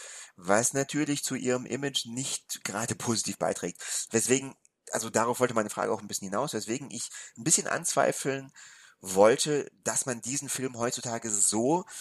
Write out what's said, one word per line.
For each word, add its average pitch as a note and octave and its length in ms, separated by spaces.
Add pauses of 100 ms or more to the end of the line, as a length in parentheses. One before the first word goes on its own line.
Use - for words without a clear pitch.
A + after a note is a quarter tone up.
(360)
was G2+ 380
natürlich C#3+ 500
zu C#3 100
ihrem B2 300
Image C#3 400
nicht - 580
gerade G#2+ 320
positiv G#2+ 440
beiträgt. F2 420 (300)
Weswegen, C3 440 (380)
also A2+ 160
darauf A#2 320
wollte B2 140
meine G#2+ 160
Frage G#2 200
auch G#2+ 120
ein G#2 40
bisschen G2+ 220
hinaus, A#2+ 240
weswegen A2+ 380
ich - 180 (300)
ein - 60
bisschen - 240
anzweifeln C3+ 840 (480)
wollte, A2 720 (120)
dass A2+ 220
man A#2+ 160
diesen C3+ 300
Film B2+ 260
heutzutage A#2 540
so, B2+ 560 (140)